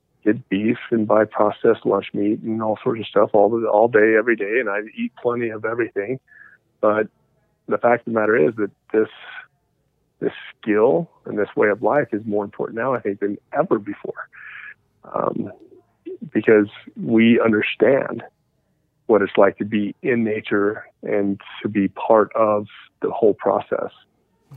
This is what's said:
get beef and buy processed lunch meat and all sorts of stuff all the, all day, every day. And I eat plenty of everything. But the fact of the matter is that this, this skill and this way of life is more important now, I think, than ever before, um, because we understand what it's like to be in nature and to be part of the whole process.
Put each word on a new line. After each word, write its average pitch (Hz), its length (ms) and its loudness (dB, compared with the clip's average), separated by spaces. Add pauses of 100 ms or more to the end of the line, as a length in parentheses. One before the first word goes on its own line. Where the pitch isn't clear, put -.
(240)
get 117 260 0
beef 107 280 0 (140)
and 110 160 0
buy 107 180 4
processed 107 600 0
lunch 98 280 0
meat 104 280 -2
and 110 200 -6
all 110 220 -2
sorts 117 180 -4
of 104 60 -10
stuff 107 260 2
all 101 160 6
the, 117 180 -2
all 104 200 4
day, 110 300 4
every 113 180 2
day. 104 240 -2
And 110 100 -2
I 101 120 -2 (140)
eat 120 160 -6 (100)
plenty 120 280 -2
of 110 160 -8
everything. 113 540 -4 (600)
But 107 280 0 (600)
the 110 120 -2
fact 120 280 0
of 117 60 -4
the 113 60 0
matter 107 180 2
is 135 200 2
that 104 120 -4 (240)
this, 110 160 2 (1120)
this - 140 -4 (280)
skill 123 480 2 (160)
and 110 140 -8
this 101 160 -2
way 110 140 2
of 104 120 -2
life 131 320 0
is 107 120 -4
more 104 180 -2
important - 340 -8
now, 127 160 -2
I 117 60 -2
think, 101 200 -6
than 101 180 -4 (140)
ever 143 280 -2
before, - 500 -12 (760)
um, - 480 -6 (800)
because 107 360 4 (280)
we 113 440 4
understand 113 840 0 (840)
what 104 140 4
it's - 160 -2
like 98 200 4
to 110 80 -4
be 104 360 -2
in 120 220 0
nature 107 640 -2 (180)
and 101 360 -2 (220)
to - 80 -4
be 101 200 0
part 110 460 2
of 107 320 0 (340)
the 98 100 -4
whole 98 240 2
process. - 560 -4 (640)